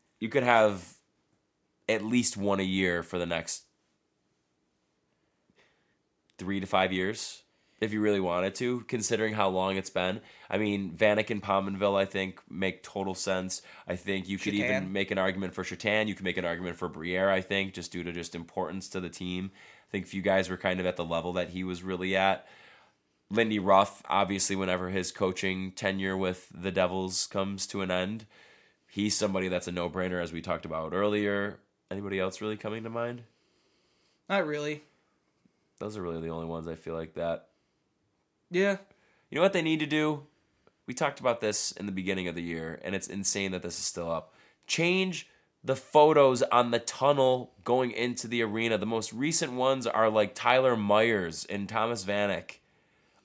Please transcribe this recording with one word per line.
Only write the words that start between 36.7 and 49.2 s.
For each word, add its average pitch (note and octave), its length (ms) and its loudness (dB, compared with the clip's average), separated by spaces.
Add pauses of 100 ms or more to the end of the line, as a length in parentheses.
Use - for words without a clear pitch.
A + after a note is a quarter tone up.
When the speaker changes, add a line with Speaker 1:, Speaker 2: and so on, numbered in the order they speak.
Speaker 1:
feel E2 180 -10
like E2 220 -8
that. E2 340 -4 (1000)
Speaker 2:
Yeah. F#3+ 280 2 (520)
Speaker 1:
You - 60 -10
know D3+ 60 2
what F#3+ 100 6
they F3+ 120 0
need D#3+ 160 2
to D3+ 80 0
do? D3+ 400 0 (580)
We B2 80 -10
talked C#3 260 -2
about A#2+ 220 2
this G#2+ 320 0
in F#2+ 140 -6
the G2+ 40 -4
beginning F#2 360 -2
of E2 80 -4
the E2+ 80 -6
year, E2 400 -6
and F#2+ 120 -4
it's F#2 120 -4
insane G2 440 -2
that F2+ 120 -6
this F2 160 -8
is - 40 -6
still E2+ 260 -4
up. D#2+ 240 -6 (320)
Change F3+ 640 0 (360)
the C3 120 0
photos D3 680 8
on A#2+ 280 4
the A#2 80 2
tunnel C3 720 2 (100)
going B2 280 2
into A#2+ 360 -4
the A#2 160 0
arena. A2+ 340 2
The G2 80 -2
most A2 260 -2
recent C#3+ 420 0